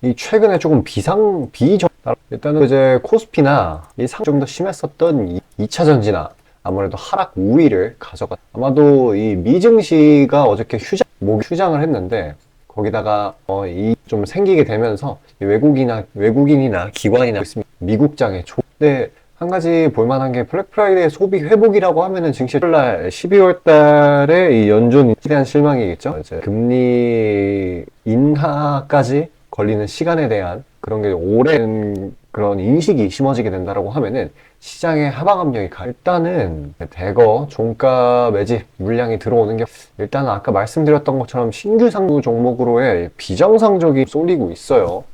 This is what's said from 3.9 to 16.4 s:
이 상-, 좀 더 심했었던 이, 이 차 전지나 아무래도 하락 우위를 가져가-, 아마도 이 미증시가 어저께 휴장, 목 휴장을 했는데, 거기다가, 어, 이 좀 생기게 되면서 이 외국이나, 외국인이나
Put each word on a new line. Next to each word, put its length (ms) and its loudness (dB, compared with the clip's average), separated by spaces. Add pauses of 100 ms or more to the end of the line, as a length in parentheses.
이 80 -2
상-, 180 -8
좀 160 0
더 60 -4
심했었던 840 -4
이, 120 -8 (180)
이 100 -4
차 160 -2
전지나 460 2 (340)
아무래도 320 -4
하락 400 -6
우위를 640 2
가져가-, 360 -12 (180)
아마도 600 4
이 220 -2
미증시가 1080 4
어저께 340 0
휴장, 280 -2 (140)
목 280 -2
휴장을 320 -2
했는데, 540 -4 (320)
거기다가, 680 -4 (120)
어, 200 -4
이 280 -2 (120)
좀 200 -4
생기게 380 2
되면서 540 -4 (220)
이 40 -6
외국이나, 600 0 (100)
외국인이나 800 0